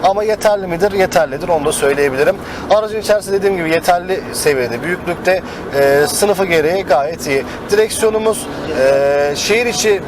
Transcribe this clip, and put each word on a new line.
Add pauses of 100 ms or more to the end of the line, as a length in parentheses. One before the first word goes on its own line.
Ama
yeterli
midir?
Yeterlidir.
Onu
da
söyleyebilirim. (340)
Aracın
içerisi
dediğim
gibi
yeterli (120)
seviyede,
büyüklükte. (340)
Ee,
sınıfı
gereği
gayet
iyi. (260)
Direksiyonumuz, (320)
e,
şehir
içi